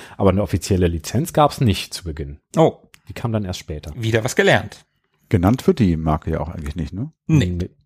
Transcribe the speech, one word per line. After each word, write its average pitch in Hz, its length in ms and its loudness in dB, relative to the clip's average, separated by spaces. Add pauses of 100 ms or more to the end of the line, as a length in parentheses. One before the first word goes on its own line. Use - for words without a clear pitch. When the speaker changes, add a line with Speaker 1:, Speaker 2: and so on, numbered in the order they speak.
(180)
Speaker 1:
Aber 98 140 4
eine 92 100 2
offizielle 92 460 0
Lizenz 85 460 -4
gab's 147 280 2
nicht 107 320 0
zu - 100 -12
Beginn. 76 360 -10 (180)
Speaker 2:
Oh. 156 200 4 (320)
Speaker 1:
Die - 40 -16
kam - 180 -6
dann 107 140 -2
erst 90 140 -8
später. 76 360 -12
Speaker 2:
Wieder 113 280 0
was 131 120 -6
gelernt. - 500 0 (440)
Speaker 3:
Genannt 101 380 2
wird 185 100 4
die 87 200 4
Marke 80 340 -2
ja 78 80 -2
auch 73 100 -6
eigentlich 78 260 -10
nicht, 78 180 -6
ne? 120 180 -8 (160)
Speaker 2:
Nee. 151 200 4
Speaker 1:
Nee. 90 220 -4 (160)